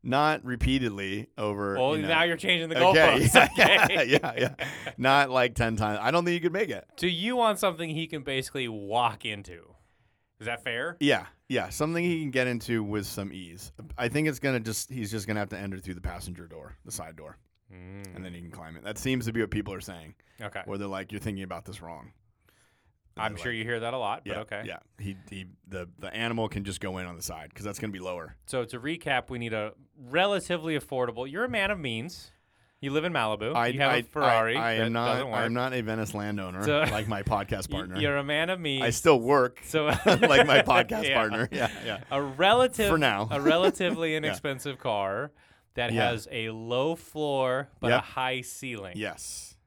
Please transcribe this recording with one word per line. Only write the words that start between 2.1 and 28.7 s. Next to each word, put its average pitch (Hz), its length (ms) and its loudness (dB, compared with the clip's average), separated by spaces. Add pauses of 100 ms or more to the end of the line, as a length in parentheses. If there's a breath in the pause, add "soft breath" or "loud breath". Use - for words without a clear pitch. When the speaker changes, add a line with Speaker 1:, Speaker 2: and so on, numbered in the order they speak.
Speaker 2:
you're 170 140 0
changing 170 320 0
the 165 120 2
Speaker 1:
Okay, 175 180 8 (280)
Speaker 2:
goalposts. - 60 4
Speaker 1:
<laughs> - 240 8
yeah, 214 280 8
Speaker 2:
Okay. 190 80 2 (180)
Speaker 1:
yeah, 139 260 2
yeah, 127 200 0
yeah. 135 400 -8
Not, 135 320 6
like, 123 260 2
ten 117 200 2
times. 107 260 0
I 117 100 2
don't 170 120 4
think 175 120 0
you 175 60 0
could 170 120 0
make 196 160 -2
it. 101 160 -8 (100)
Speaker 2:
Do 175 120 -2
you 185 280 -2
want 220 240 2
something 170 300 -2
he 160 180 -4
can 156 160 -8
basically 131 460 -4
walk 107 560 -2
into? 92 500 -12 (640)
Is 107 60 -12
that 120 180 -6
fair? 131 380 -6
Speaker 1:
Yeah, 127 240 4 (240)
yeah. 117 200 0
Something 170 360 -2
he 170 160 -2
can 143 100 -6
get 127 160 0
into 117 360 -2
with 101 220 -4
some 98 280 -8
ease. 90 400 -14 (240)
I 123 100 -2
think 151 220 0
it's 131 100 -6
gonna 131 220 0
just, 110 280 -6
he's 113 220 -6
just 101 160 -6
gonna 104 140 -2
have 98 80 -4
to 101 80 -10
enter 98 220 -8
through 92 160 -10
the 87 60 -16
passenger 87 460 -10
door, 73 380 -18
the - 60 -14
side 82 260 -12
door, 76 200 -18 (340)
Speaker 2:
Mm. 92 440 -16
Speaker 1:
and 95 100 -12
then 90 80 -12
he 87 80 -14
can 85 100 -14
climb 80 260 -16
it. - 80 -18
That 107 120 -8
seems 131 280 -2
to 113 80 -4
be 113 80 0
what 101 100 -2
people 104 220 -4
are 95 80 -10
saying. 82 340 -16 (260 soft breath)
Speaker 2:
Okay. 101 240 -10
Speaker 1:
Or 101 140 -6
they're 101 80 -6
like, 95 240 -8
"You're 104 100 -8
thinking 98 220 -6
about 87 220 -10
this 95 180 -14
wrong." 80 300 -16 (1000)
And 113 100 -6
Speaker 2:
I'm 107 80 -4
Speaker 1:
they're 101 100 -12
Speaker 2:
sure 123 80 -4
Speaker 1:
like, 113 80 -4
Speaker 2:
you 110 40 -4
hear 117 180 -4
that 117 120 -4
a 131 60 -4
lot, 110 260 -4
but 101 80 -8
Speaker 1:
yeah, 98 60 -6
Speaker 2:
okay. 107 260 -10
Speaker 1:
yeah. 87 120 -12 (200)
He, 101 180 -8 (140)
he, 95 160 -12 (220)
the, 90 200 -10 (120)
the 95 120 -12
animal 113 380 -2
can 101 140 -6
just 95 180 -6
go 95 160 -4
in 90 80 -6
on 87 100 -12
the 80 60 -14
side 80 320 -12
'cause 98 120 -16
that's 101 120 -8
gonna 107 160 -6
be 95 60 -10
lower. 90 360 -8 (120)
Speaker 2:
So 127 180 -4
to 120 140 -12